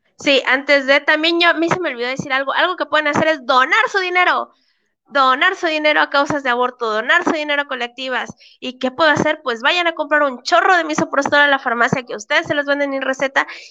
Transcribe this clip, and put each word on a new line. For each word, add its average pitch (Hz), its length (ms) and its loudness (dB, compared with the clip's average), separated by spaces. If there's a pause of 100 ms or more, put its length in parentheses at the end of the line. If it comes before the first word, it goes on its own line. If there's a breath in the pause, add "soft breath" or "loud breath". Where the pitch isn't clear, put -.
(200)
sí, 277 280 2
antes 277 400 2
de, 277 140 4
también 320 400 0
yo, 349 80 4
a 330 40 4
mí 320 140 0
se 359 140 0
me 330 80 -4
olvidó 240 180 -6
decir 269 240 -8
algo, 269 220 -2
algo 339 240 0
que 302 80 -4
pueden 302 220 0
hacer 294 200 0
es 302 180 -2
donar 294 460 2
su 403 80 -2
dinero, 359 520 0 (580)
donar 277 480 2
su 359 100 -4
dinero 302 320 2
a 294 100 2
causas 285 340 0
de 269 60 -2
aborto, 240 400 -2
donar 269 360 0
su - 60 0
dinero 294 320 -2
a 277 40 -8
colectivas. 240 680 -6 (280 soft breath)
¿Y 254 180 -10
qué 254 100 -4
puedo 302 200 0
hacer? 302 340 0
Pues 226 180 -4
vayan 339 240 0
a 339 60 0
comprar 302 320 0
un 254 200 -2
chorro 370 340 4
de 330 80 0
misoprostol 302 540 0
a 285 100 4
la 269 100 2
farmacia 247 440 0
que - 120 -10
ustedes 294 320 -2
se 330 60 -4
los 285 120 -2
venden 285 280 -2
en 269 80 -4
receta 269 440 -2 (260 loud breath)